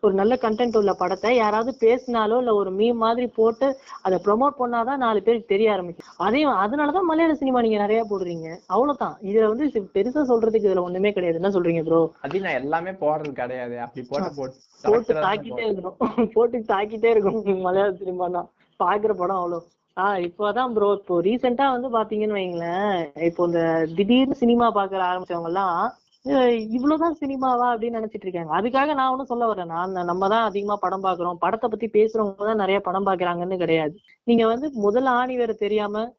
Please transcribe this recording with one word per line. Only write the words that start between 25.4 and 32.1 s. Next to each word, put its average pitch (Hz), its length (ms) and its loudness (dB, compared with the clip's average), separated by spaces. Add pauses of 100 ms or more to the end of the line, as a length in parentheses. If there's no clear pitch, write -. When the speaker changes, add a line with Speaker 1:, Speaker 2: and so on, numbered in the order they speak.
Speaker 1:
எல்லாம், 175 320 0 (480)
"ஏ, 277 100 0 (320)
இவ்வளவுதான் 294 520 0
சினிமாவா?" 262 500 0
அப்படின்னு 233 300 -2
நினைச்சிட்டு 214 280 -8
இருக்காங்க. 170 260 -4
அதுக்காக 254 400 0
நான் 262 180 0
ஒண்ணும் 262 140 -4
சொல்ல 240 220 -2
வரேன், 190 180 -2
நான் 175 400 -4
நம்ம 180 220 0
தான் 220 200 2
அதிகமா 202 280 -4
படம் 190 280 -4
பாக்குறோம், 180 300 -2
படத்தை 196 360 -2
பத்தி 214 240 -6
பேசுறவங்க 214 520 0